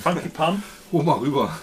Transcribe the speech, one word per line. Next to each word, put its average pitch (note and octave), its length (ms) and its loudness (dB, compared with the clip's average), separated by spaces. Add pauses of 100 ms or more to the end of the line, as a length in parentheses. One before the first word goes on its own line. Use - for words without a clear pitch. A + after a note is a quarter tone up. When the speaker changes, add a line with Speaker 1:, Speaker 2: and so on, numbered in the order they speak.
Speaker 1:
Funky - 260 -2
Pump? F3 400 0
Speaker 2:
<laughs> - 40 -18 (180)
Hol D#3 140 2
mal E3 140 4
rüber. A#2+ 440 0